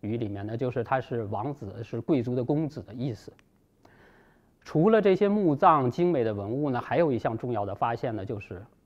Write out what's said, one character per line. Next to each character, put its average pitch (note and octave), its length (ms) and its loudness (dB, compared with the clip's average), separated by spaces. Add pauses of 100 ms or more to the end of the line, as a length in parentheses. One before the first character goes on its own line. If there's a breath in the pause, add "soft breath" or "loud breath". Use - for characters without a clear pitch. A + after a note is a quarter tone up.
语 G#2+ 160 -4
里 A#2 100 -2
面 G2+ 200 -6
呢， A2+ 100 -6
就 B2+ 140 -2
是 A#2+ 120 -4
他 C3 160 0
是 A#2 260 -4
王 G#2+ 280 -4
子、 A2+ 320 -10
是 A#2 160 -8
贵 C3+ 220 2
族 B2 120 -2
的 B2+ 80 -2
公 D3+ 240 0
子 C3+ 140 -8
的 G#2 140 -14
意 B2+ 180 -4
思。 - 180 -12 (1300 soft breath)
除 D#3+ 260 4
了 A3 140 6
这 G3 120 6
些 G3+ 140 2
墓 G3 260 2
葬 C#3+ 360 6
精 F3 200 2
美 C3 140 2
的 A2 80 0
文 G2+ 180 -4
物 C#3 200 -2
呢， A#2+ 100 -2
还 - 160 -4
有 D#3 160 2
一 A2+ 60 0
项 A2+ 180 -2
重 A#2+ 160 -6
要 G#2 140 -2
的 G2 80 -6
发 A#2+ 200 0
现 A#2 220 -4
呢， G2 80 -6
就 G#2 160 -8
是 F#2+ 240 -14 (220)